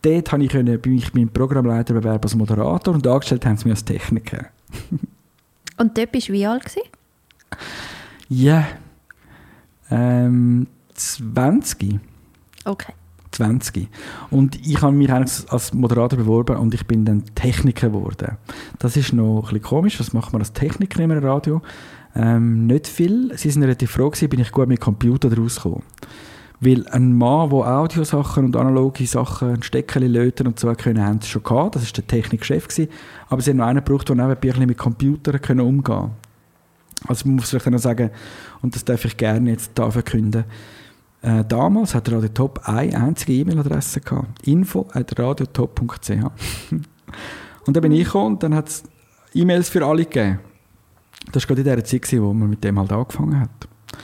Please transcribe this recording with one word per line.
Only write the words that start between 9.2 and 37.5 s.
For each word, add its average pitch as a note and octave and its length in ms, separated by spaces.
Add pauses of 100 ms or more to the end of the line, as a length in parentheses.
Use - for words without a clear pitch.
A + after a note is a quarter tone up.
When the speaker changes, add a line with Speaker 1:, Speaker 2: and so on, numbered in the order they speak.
Speaker 1:
Ähm, B2 760 (260)
zwanzig. A2 1040 (680)
Speaker 2:
Okay. - 280 (380)
Speaker 1:
Zwanzig. A2 560 (420)
Und C3+ 360
ich D3 160
habe C#3+ 140
mich C#3 160
eigentlich B2+ 400
als B2+ 220
Moderator A#2+ 460
beworben A#2 380
und A2+ 160
ich A2+ 120
bin A2 200
dann G#2+ 180 (100)
Techniker B2 560
geworden. G#2 480 (400)
Das A#2+ 200
ist C#3 160
noch A2 240
ein G#2+ 60
bisschen G#2+ 180
komisch. E3 380
Was - 140
macht A2+ 200
man A2 80
als G2+ 120
Techniker - 480
im E3 100
Radio? D3 500 (520)
Ähm, A#2 540
nicht C3+ 200
viel. A3+ 500
Sie - 120
sind D3 140
relativ B2+ 280
froh C3 180
gewesen, D3 200
bin B2+ 120
ich A#2 100
gut C3 160
mit B2 140
Computer A#2+ 540
rausgekommen. A2+ 480 (800)
Weil B2+ 260
ein B2+ 280
Mann, C#3 320
der C3 300
Audiosachen D3+ 680
und B2 100
analoge C3 520
Sachen, B2 480
ein A#2 80
Steckerli - 440
löten B2 380
und A#2 140
so A#2+ 160
können, A2 280
haben G#2 180
sie - 80
schon G#2+ 120
gehabt. C#3 340
Das B2 100
war - 80
der G#2+ 140
Technikchef - 600
gewesen. D#3 240 (380)
Aber C3 120
sie C#3 100
haben C3 60
noch A#2+ 80
einen C3+ 180
gebraucht, C#3 260
der C3+ 80
nebenbei C3 180
ein - 60
bisschen B2+ 260
mit A#2+ 100
Computern C#3 640
können C3 200
umgehen. A#2+ 500 (960)
Also B2+ 200
man C3+ 100
muss A#2 120
vielleicht B2 180